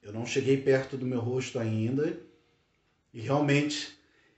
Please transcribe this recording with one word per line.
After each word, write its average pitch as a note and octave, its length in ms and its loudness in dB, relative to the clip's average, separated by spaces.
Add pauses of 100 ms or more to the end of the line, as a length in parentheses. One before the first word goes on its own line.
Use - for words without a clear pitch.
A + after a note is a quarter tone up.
Eu G#2 100 -16
não A2+ 120 -4
cheguei C3 320 2
perto C3+ 400 2
do B2+ 80 -6
meu B2+ 160 -2
rosto B2+ 380 -2
ainda. A#2+ 600 0 (920)
E A#2 80 -14
realmente C#3+ 800 0 (400)